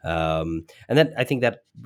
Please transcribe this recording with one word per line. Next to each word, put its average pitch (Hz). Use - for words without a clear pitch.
Um, 80
and 123
then 156
I 127
think 127
that 117